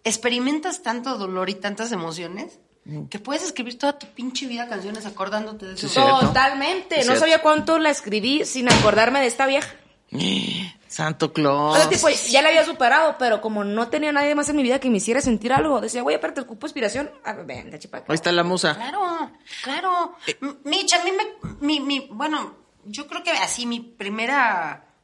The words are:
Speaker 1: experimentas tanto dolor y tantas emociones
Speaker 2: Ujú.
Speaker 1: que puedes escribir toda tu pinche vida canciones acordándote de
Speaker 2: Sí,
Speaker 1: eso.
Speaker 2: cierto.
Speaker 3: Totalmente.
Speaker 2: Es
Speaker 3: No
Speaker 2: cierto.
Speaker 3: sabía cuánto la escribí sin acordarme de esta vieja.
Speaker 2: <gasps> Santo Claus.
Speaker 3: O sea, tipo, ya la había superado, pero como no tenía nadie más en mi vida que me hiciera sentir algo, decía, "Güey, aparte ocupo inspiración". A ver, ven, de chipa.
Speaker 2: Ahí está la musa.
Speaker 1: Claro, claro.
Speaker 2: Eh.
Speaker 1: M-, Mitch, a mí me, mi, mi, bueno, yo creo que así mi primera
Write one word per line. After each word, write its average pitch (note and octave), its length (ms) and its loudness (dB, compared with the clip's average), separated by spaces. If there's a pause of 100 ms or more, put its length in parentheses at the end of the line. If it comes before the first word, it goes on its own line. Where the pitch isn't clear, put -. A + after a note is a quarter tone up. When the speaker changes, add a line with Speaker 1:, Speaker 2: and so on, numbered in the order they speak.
Speaker 1:
experimentas B3 800 -2
tanto A#3+ 340 -6
dolor F#3 320 -4
y G3 60 -6
tantas G#3 360 -6
emociones F3 680 -8 (260)
Speaker 2:
Ujú. D3 240 -12
Speaker 1:
que G#3 80 -12
puedes C#4 240 -6
escribir B3 380 -8
toda C#4+ 180 0
tu - 100 -20
pinche B3+ 380 -8
vida A#3+ 220 -8
canciones G#3 400 -10
acordándote G#3+ 580 -6
de F#3+ 120 -14
Speaker 2:
Sí, D3 100 -6
Speaker 1:
eso. C4 160 4
Speaker 2:
cierto. C4+ 240 6
Speaker 3:
Totalmente. C#4+ 720 2
Speaker 2:
Es A#3+ 80 2
Speaker 3:
No C4 60 4
Speaker 2:
cierto. - 80 4
Speaker 3:
sabía D#4+ 200 6
cuánto D#4 380 4
la D#4 100 4
escribí C4 560 0
sin B3 260 0
acordarme A3+ 500 6
de B3+ 60 2
esta B3+ 200 0
vieja. C#4 260 0 (380)
Speaker 2:
<gasps> F#3 640 -4 (120)
Santo D#3 460 -2
Claus. D3 420 2
Speaker 3:
O D#4 60 8
sea, D4+ 80 4
tipo, E4 180 2 (220)
ya C4+ 140 6
la D#4 60 6
había D#4+ 140 6
superado, C#4+ 540 2
pero A3+ 240 0
como G#3+ 220 -4
no G#3 260 -2
tenía D4+ 220 0
nadie C#4+ 240 2
más D4 140 0
en D4 60 -2
mi D4 80 2
vida B3+ 160 2
que C4 120 0
me G#3 60 4
hiciera A#3 220 0
sentir B3 320 0
algo, C#4 300 2
decía, A#3+ 220 -6
"Güey, - 120 0
aparte - 260 -4
ocupo A#3 260 -12
inspiración". C4 420 -4 (140)
A A3 100 -8
ver, F3+ 120 -12
ven, B2 260 -12
de D3+ 80 -16
chipa. - 180 -16 (100)
Speaker 2:
Ahí D3 60 -2
está E3 180 0
la F3 120 4
musa. E3+ 320 0
Speaker 1:
Claro, D#4+ 560 -6 (320)
claro. F4 520 -2 (120)
Speaker 2:
Eh. - 120 -6
Speaker 1:
M-, C#4 240 -8
Mitch, F#4 300 -2
a F4 100 2
mí F#4+ 80 0
me, - 480 -6
mi, D4 200 0
mi, C4+ 320 -4
bueno, C4+ 440 -6 (300)
yo A3+ 220 -12
creo E4+ 160 -10
que F4 80 -2
así A#3 340 -2
mi A#3 160 -4
primera G#3+ 1040 -2 (180)